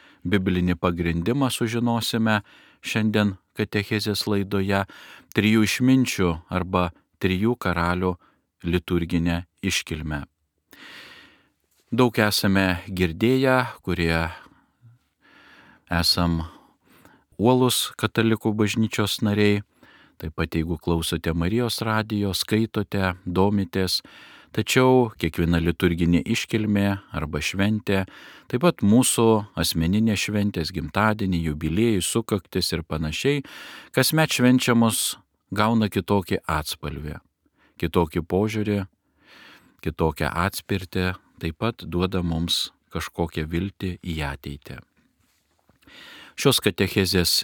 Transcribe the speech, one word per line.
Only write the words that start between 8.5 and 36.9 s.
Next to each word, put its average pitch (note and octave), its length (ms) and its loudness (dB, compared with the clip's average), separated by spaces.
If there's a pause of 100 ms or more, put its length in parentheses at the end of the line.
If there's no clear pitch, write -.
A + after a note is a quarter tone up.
liturginę E2+ 800 0 (180)
iškilmę. D2+ 640 -6 (1700)
Daug A#2 280 2
esame F#2+ 680 2
girdėję, A2 680 2 (300)
kurie E2 400 0 (1600)
esam E2+ 560 0 (960)
uolūs B2+ 600 4
katalikų A2 580 0
bažnyčios G#2+ 680 0
nariai, G#2 380 2 (560)
taip D#2+ 180 -10
pat E2 220 -4
jeigu D#2+ 240 -2
klausote E2 520 -2
Marijos G#2+ 520 -2
radijo, A2 480 -2
skaitote, G#2 800 -2 (100)
domitės, F#2+ 800 0 (540)
tačiau B2+ 640 4
kiekviena E2+ 420 2
liturginė E2+ 640 2
iškilmė G#2+ 640 -2 (260)
arba D2+ 300 -4
šventė, G2+ 640 0 (420)
taip B2+ 180 -4
pat E3+ 160 2
mūsų A2+ 460 4 (260)
asmeninė F#2+ 640 0
šventės, G2+ 560 -2
gimtadieniai, F#2+ 800 0
jubiliejai, F2 500 0
sukaktis - 720 -2
ir D#2+ 100 -4
panašiai, D#2+ 600 -4 (460)
kasmet D#3 440 2
švenčiamos B2 720 4 (460)
gauna G#2+ 400 2
kitokį G2 520 0
atspalvį, D2+ 760 -6 (600)